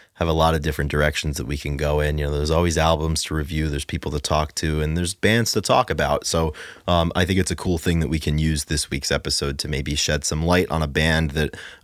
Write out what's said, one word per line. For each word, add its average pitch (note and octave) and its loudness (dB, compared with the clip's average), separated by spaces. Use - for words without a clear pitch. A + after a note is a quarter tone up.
have E2+ 0
a E2 2
lot D#2+ 4
of D2+ 0
different D2 -2
directions D2 0
that - -6
we C#2+ -4
can D2 -4
go D2 0
in. D2+ 0
You D2 -2
know, C#2+ -2
there's D2+ 0
always D#2+ 2
albums D#2+ 2
to - -6
review, D#2 -2
there's C#2+ -4
people - -6
to D2 -2
talk D2+ 0
to, D#2 0
and D2+ 0
there's F2 -2
bands A2 2
to A2 0
talk B2+ 2
about. D2 0
So, D#2+ 0
um, E2+ 2
I F2+ 2
think F#2+ 2
it's F2+ 0
a E2+ -2
cool F2 -2
thing E2+ 2
that D#2 0
we D#2 0
can D2+ 0
use D#2 2
this - -2
week's C#2 -4
episode C#2+ -2
to - -6
maybe C#2 -4
shed D2+ 0
some D#2 -2
light F2+ 2
on D#2+ 0
a D#2 0
band D#2+ 2
that, D#2 -2